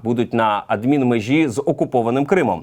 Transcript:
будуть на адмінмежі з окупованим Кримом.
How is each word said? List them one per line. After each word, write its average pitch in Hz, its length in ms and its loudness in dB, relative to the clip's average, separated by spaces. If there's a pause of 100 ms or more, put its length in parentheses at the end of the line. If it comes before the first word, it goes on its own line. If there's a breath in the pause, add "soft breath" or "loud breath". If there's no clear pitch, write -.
будуть 117 320 -2
на 110 320 0
адмінмежі 123 800 2
з 113 100 -4
окупованим 131 680 0
Кримом. 123 360 0